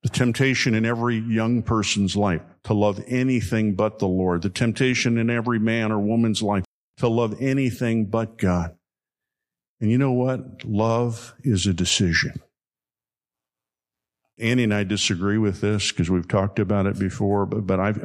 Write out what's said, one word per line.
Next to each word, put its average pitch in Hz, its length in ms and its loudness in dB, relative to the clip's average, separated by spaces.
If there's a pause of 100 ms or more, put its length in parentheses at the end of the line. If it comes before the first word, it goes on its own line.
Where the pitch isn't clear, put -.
The - 60 -2
temptation 123 640 0
in 110 100 2
every 117 340 0
young 113 440 0
person's 101 540 0
life 98 240 0 (240)
to 107 100 0
love 104 320 0
anything 117 680 0
but 104 260 0
the 101 80 0
Lord. 90 340 0
The 98 80 -2
temptation 117 680 0
in 113 120 0
every 120 300 0
man 110 320 0
or 107 80 0
woman's 110 420 0
life 101 220 0 (320)
to 127 100 0
love 113 340 0
anything 123 640 0
but 110 320 -4
God. 87 360 0 (1040)
And 107 120 0
you 120 60 4
know 135 160 2
what? 123 520 -2
Love 113 800 -2
is 98 240 0
a 98 60 2
decision. 85 680 0 (2000)
Annie 117 260 2
and 107 100 2
I 104 100 0
disagree 101 540 0
with 104 240 0
this 104 300 0
'cause 85 180 0
we've 90 180 0
talked 98 300 0
about 101 280 0
it 98 120 -2
before, 98 480 -2
but, 98 200 -4
but 95 140 0
I, 104 140 0 (100)